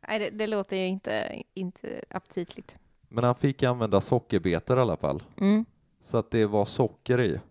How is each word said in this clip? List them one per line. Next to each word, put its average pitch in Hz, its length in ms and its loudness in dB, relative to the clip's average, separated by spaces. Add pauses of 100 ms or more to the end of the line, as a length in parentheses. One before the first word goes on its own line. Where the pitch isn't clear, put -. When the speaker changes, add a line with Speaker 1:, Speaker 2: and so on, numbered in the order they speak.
Speaker 1:
Nej, 220 100 -4
det, 208 120 -4
det 214 160 -6
låter 202 300 -4
ju 185 100 -2
inte, 185 560 -6 (120)
inte - 560 -10
aptitligt. - 680 -12 (300)
Speaker 2:
Men 117 160 -2
han 123 100 4
fick 139 280 0
använda 117 380 2
sockerbetor 98 800 0
i - 20 4
alla 104 160 2
fall. 71 260 -4 (180)
Speaker 1:
Mm. 208 240 2 (360)
Speaker 2:
Så - 160 -6
att 110 140 0
det 110 160 4
var 101 180 2
socker - 560 0
i. 92 200 0 (100)